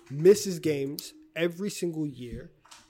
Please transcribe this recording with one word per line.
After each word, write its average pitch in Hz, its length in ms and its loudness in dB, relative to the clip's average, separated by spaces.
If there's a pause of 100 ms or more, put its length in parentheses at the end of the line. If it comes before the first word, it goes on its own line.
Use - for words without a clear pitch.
(100)
misses 175 480 6
games 143 560 -4 (200)
every 175 360 -4
single 156 360 -4
year, 123 440 -12 (400)